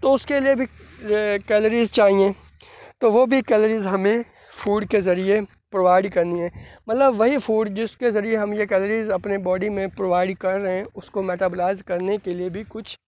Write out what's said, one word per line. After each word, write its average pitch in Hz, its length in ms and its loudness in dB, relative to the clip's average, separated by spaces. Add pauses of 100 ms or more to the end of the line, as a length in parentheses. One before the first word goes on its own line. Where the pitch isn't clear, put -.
तो 269 100 2
उसके 277 280 0
लिए 269 160 2
भी, 247 80 -2
ए, 208 840 -4
calories 220 440 2
चाहिए। 196 440 4 (680)
तो 233 100 4
वो 240 140 6
भी 254 160 2
calories 220 400 2
हमें 196 440 0 (380)
food 208 220 0
के 208 160 0
ज़रिए 190 400 0
provide 185 720 0
करनी 175 260 0
है। 170 120 -6 (380)
मतलब, 254 260 2
वही 233 220 2
food 220 320 -2
जिसके 220 420 -4
ज़रिए 214 240 -2
हम 208 180 -2
ये 208 120 -2
calories 208 440 -2
अपने 196 280 -4
body 185 320 -2
में 196 200 -4
provide 185 480 -2
कर 190 220 -2
रहे 190 140 -4
हैं, 190 120 -6 (100)
उसको 196 260 -8
metabolize 180 600 -2
करने 185 360 -4
के 196 160 -8
लिए 180 160 -6
भी 190 140 -10
कुछ - 440 -16